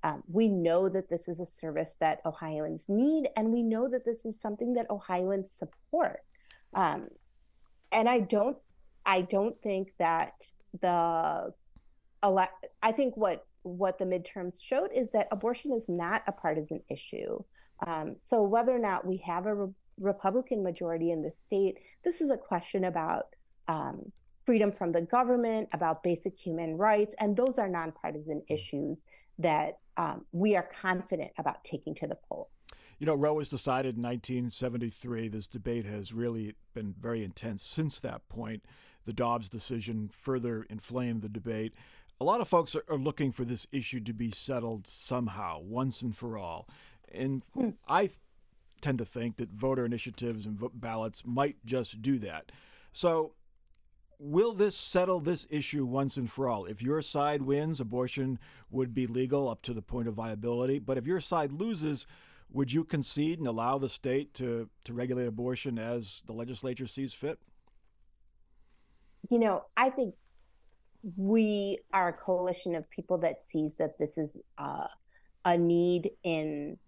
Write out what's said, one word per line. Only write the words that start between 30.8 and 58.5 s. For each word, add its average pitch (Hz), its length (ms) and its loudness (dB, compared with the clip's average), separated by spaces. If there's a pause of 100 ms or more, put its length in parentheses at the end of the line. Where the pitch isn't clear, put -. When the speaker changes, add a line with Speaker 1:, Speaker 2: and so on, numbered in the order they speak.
Speaker 1:
about - 260 -4
taking 156 320 -8
to 156 120 -6
the 151 80 -6 (140)
poll. - 200 -8 (500)
Speaker 2:
You 143 60 -2
know, 156 100 4
Roe 151 180 4
was 151 160 -2
decided 131 460 -2
in 117 60 -4
nineteen 123 480 -4
seventy-three. 117 800 -4
This 107 200 -8
debate 117 380 -4
has 104 280 -8
really 113 420 -4 (180)
been 107 240 -6
very 117 260 -4
intense 101 380 -8
since - 380 -4
that 117 300 -10
point. 110 340 -8 (420)
The 113 80 -8
Dobbs 117 360 0
decision 110 580 -6
further 120 600 -4
inflamed 117 540 -4
the 107 60 -6
debate. 110 440 -4 (460)
A - 40 -2
lot 208 180 4
of 190 60 -2
folks 170 280 4
are, 151 140 -2
are 156 80 0
looking 139 340 0
for 127 140 -2
this 120 260 -6
issue 131 300 -4
to 113 120 -6
be 113 180 -2
settled 113 560 -4
somehow, 101 720 -4
once 117 420 -2
and 120 140 -4
for 113 220 -8
all. 85 300 -8 (440)
And 131 320 -4 (100)
Speaker 1:
Hmm. 254 160 0 (180)
Speaker 2:
I 185 200 4
th-, - 120 -8 (640)
tend 135 180 0
to 113 60 -2
think 117 320 -6
that 113 120 -6
voter 127 360 0
initiatives 117 600 -4
and 107 100 -6
vo-, 117 160 -4
ballots 117 520 -6
might 135 400 0
just 113 360 -4
do 131 180 2
that. 85 320 -8 (420)
So 160 400 2 (840)
will 175 340 4
this 202 220 4
settle 185 440 2
this 156 320 -2
issue 147 340 0
once 135 320 0
and 123 100 -2
for 131 220 -2
all? 104 160 0
If 104 160 -8
your 143 220 0
side 147 400 0
wins, 143 360 0
abortion 127 600 -2 (320)